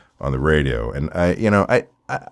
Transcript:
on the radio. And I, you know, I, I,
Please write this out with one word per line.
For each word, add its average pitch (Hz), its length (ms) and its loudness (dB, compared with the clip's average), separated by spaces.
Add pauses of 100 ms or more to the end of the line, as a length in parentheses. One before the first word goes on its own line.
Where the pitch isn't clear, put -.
(200)
on 69 120 -4
the 65 60 -4
radio. 67 540 0
And 71 220 -4
I, 87 200 2
you 110 160 0
know, 101 200 4
I, 123 160 2 (240)
I, - 220 -8